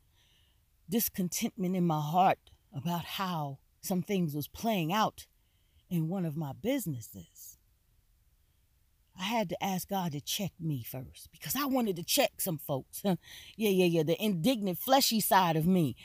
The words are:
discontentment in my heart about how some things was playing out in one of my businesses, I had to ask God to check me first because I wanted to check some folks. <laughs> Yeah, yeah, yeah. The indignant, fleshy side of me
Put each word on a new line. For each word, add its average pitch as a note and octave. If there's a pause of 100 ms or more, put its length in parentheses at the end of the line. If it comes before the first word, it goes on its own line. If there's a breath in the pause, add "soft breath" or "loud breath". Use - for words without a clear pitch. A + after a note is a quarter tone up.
(880)
discontentment F#3
in F3
my D#3
heart E3+ (360)
about E3+
how D#3+ (220)
some F3+
things F3
was D3
playing F#3
out G#3 (640)
in D#3+
one F#3
of D3+
my D3
businesses, B2+ (1600)
I F#3
had A3
to E3+
ask F#3
God F3+
to C#3+
check -
me D3+
first -
because -
I C#4+
wanted A#3+
to E3+
check -
some D#3+
folks. -
<laughs> -
Yeah, G#3+
yeah, F#3
yeah. E3
The D#3+
indignant, G3+
fleshy C4
side F3+
of D#3
me F3